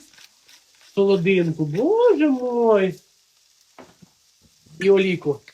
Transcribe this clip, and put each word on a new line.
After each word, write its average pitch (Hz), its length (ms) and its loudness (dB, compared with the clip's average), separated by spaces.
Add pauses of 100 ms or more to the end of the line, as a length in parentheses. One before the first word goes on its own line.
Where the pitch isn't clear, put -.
(960)
солодинку. 180 720 0
Боже 311 640 0
мой. 233 720 0 (1800)
І 190 100 0
олійку. 190 500 0 (140)